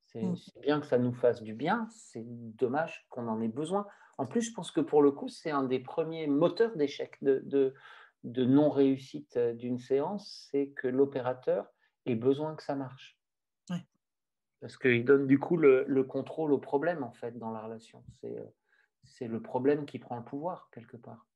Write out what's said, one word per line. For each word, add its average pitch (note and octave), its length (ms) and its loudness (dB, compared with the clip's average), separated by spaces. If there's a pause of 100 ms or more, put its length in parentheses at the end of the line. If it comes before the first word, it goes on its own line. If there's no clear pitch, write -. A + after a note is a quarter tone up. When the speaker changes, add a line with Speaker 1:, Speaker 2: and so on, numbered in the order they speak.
Speaker 1:
C'est, A#2 280 -4
Speaker 2:
Mmh. - 20 -4
Speaker 1:
c'est - 240 -18
bien D3 200 0
que D3 60 -12
ça B2 120 2
nous B2 160 0
fasse A#2+ 280 0
du G#2+ 120 -10
bien, G3+ 360 -2
c'est - 360 -14
dommage A#2+ 800 -4
qu'on A#2+ 200 -8
en A2 120 -2
ait A2+ 80 0
besoin. D#3+ 380 -4 (320)
En C3+ 80 -4
plus, A#3 160 -2
je A3+ 100 -8
pense - 180 -10
que D#3+ 100 0
pour D3+ 220 4
le C#3+ 80 8
coup, C3+ 180 -8
c'est - 220 -10
un C#3 140 0
des B2+ 160 0
premiers E3 460 -4
moteurs F3 500 2
d'échec, - 460 -2
de, C3+ 220 4
de, C3+ 300 2 (500)
de B2+ 200 -2
non-réussite, C3+ 920 2
heu, A#2 160 0
d'une B2 240 -4
séance, D3+ 720 -4
c'est C#3 200 -2
que - 180 -6
l'opérateur B2+ 840 0 (320)
ait B2+ 100 0
besoin C#3 420 0
que - 60 -16
ça D3 140 -4
marche. C3+ 420 -12 (520)
Speaker 2:
Ouais. F3 160 -6 (760)
Speaker 1:
Parce - 180 -14
qu'il A#2+ 260 4
donne C#3 220 6
du C#3 120 6
coup E3+ 200 0
le, C#3 280 8
le C3+ 180 2
contrôle C#3+ 500 -2
au B2 40 0
problème, D#3 440 -2
en A#2 100 -10
fait, A#2 260 -10
dans A2+ 120 -8
la A2 100 -8
relation. A2+ 420 -14 (100)
C'est, A#2 260 -12
heu, A2 100 -14 (540)
c'est - 260 -12
le A2+ 140 -6
problème C#3+ 420 0
qui C#3+ 140 -12
prend - 180 -10
le A#2 80 -10
pouvoir, D#3+ 480 -10
quelque A2+ 240 -20
part. A#2 400 -20